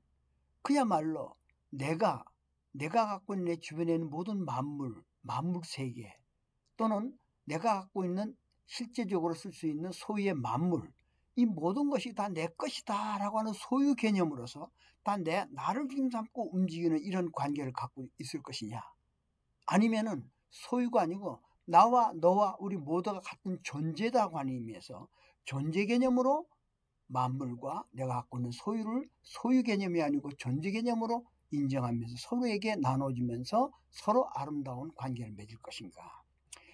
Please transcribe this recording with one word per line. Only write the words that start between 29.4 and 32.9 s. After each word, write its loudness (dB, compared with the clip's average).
개념이 2
아니고 0
존재 -2
개념으로 0
인정하면서 0
서로에게 0
나눠주면서 0